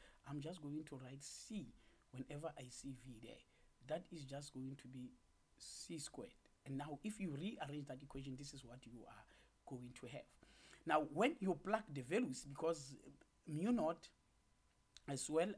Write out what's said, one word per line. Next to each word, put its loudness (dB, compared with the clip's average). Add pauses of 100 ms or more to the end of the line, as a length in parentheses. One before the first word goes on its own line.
(280)
I'm -2
just -4
going -2
to -8
write -10
C -6 (440)
whenever -4 (100)
I -8
see -8 (100)
V -10
there. -12 (440)
That 0
is -6
just -8
going -4
to -14
be -8 (460)
C -8
squared. -6 (340)
And -2
now, -4
if -2
you 0
rearrange -2
that -6
equation, -6
this -8
is -12
what -12
you -12
are -16 (460)
going -6 (100)
to -6
have. -6 (680)
Now, 10
when 8
you 6
plug 4 (100)
the -2
values, 4
because 2 (520)
mu 4
naught, 4 (1000)
as 0
well 8